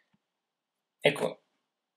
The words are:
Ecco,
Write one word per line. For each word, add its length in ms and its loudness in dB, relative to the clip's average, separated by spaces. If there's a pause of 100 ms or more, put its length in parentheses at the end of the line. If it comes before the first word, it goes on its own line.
(1000)
Ecco, 420 0 (560)